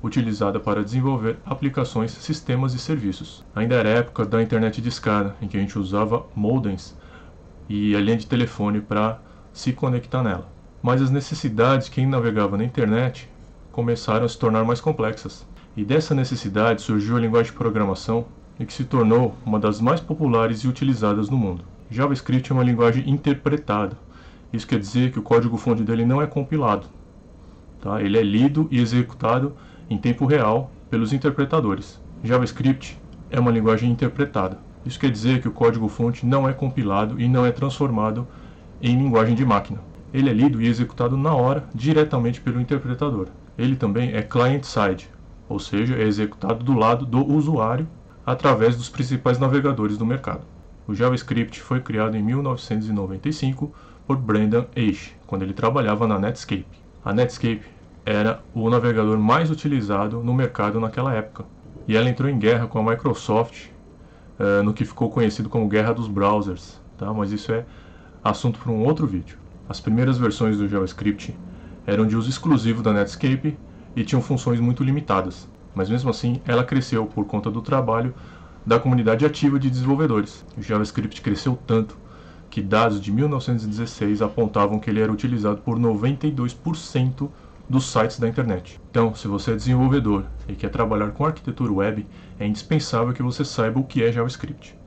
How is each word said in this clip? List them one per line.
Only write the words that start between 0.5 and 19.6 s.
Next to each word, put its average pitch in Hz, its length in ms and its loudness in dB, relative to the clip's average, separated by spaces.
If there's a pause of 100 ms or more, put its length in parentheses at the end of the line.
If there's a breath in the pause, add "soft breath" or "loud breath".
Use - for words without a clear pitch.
para 104 240 0
desenvolver 117 600 0
aplicações, 120 680 -2
sistemas 131 640 -2
e 123 40 -4
serviços. 113 640 -6 (120)
Ainda 113 180 0
era 110 160 4
a 110 40 4
época 117 300 0
da 113 200 2
internet 110 360 0
de 113 100 -2
escada, 104 520 -2
em 104 60 -6
que 95 100 -4
a - 20 0
gente 98 200 -2
usava 104 440 0 (120)
modems 107 600 -2 (720 loud breath)
e 104 280 2
a 104 40 2
linha 110 180 2
de 110 100 -6
telefone 107 540 0
para 107 380 -2 (320 loud breath)
se - 220 -4
conectar 127 480 -2
nela. 95 260 -2 (360)
Mas 123 180 4
as 135 80 2
necessidades 131 760 0
de - 60 -16
quem 127 120 2
navegava 110 500 0
na 104 80 0
internet 123 640 0 (440)
começaram 117 540 0
a 117 40 2
se - 80 -12
tornar 110 260 2
mais 120 160 0
complexas. - 680 -4 (280 loud breath)
E 104 100 -4
dessa 151 280 2
necessidade 113 680 0
surgiu 107 340 0
a 120 40 4
linguagem 113 320 2
de - 60 -18
programação, 107 680 0 (340)
e 120 60 -4
que - 80 -14
se 135 100 -6
tornou 117 500 4 (120)
uma 107 120 0
das 104 220 0